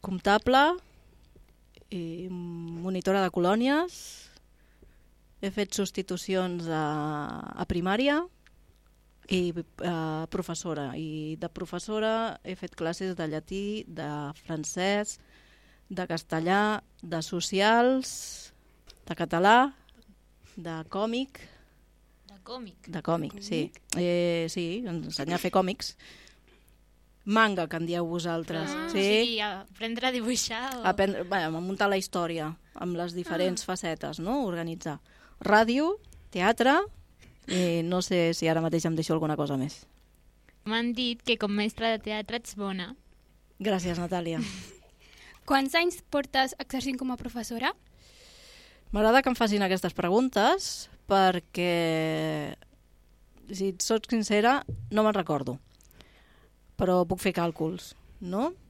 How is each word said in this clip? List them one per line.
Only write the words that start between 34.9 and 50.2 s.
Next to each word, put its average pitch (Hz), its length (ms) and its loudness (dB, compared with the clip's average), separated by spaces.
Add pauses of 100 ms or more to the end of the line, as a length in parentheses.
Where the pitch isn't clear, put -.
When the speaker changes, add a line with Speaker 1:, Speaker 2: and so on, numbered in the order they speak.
Speaker 1:
ràdio, 240 580 6 (320)
teatre... 233 480 6 (680)
i 175 380 2
no 180 180 2
sé 170 320 4
si 165 140 0
ara 160 120 4
mateix 160 260 0
em 165 100 2
deixo 160 160 0
alguna 156 240 2
cosa 143 200 0
més. 135 300 -4 (800)
Speaker 2:
M'han 233 300 -2
dit 240 280 -2
que 240 140 2
com 214 160 -2
mestra 208 380 0
de 220 80 0
teatre 214 400 -6
ets - 180 -12
bona. 196 400 -6 (640)
Speaker 1:
Gràcies, 180 380 0
Natàlia. 170 420 -2
Speaker 3:
<laughs> - 1080 -14
Quants 269 280 2
anys 339 280 2
portes 269 560 0
exercint 262 400 -4
com 254 120 -4
a 247 60 -2
professora? 240 580 -4 (1160)
Speaker 1:
M'agrada 220 300 6
que 269 60 2
em 247 80 0
facin 208 260 2
aquestes 185 320 0
preguntes 240 960 2 (180)